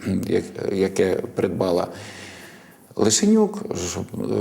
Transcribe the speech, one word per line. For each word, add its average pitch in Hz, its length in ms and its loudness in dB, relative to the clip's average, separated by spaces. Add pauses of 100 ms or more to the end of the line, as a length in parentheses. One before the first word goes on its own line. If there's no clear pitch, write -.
(280)
як-, - 460 -2
яке 95 420 2
придбала 90 720 0 (1120)
Лишенюк, 208 640 4 (280)
щоб, 92 120 -4 (100)
е, - 40 -8 (240)